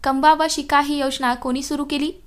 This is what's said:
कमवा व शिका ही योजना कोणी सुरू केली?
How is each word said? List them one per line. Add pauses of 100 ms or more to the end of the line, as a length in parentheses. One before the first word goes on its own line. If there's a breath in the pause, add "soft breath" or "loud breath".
कमवा
व
शिका
ही
योजना
कोणी
सुरू
केली? (160)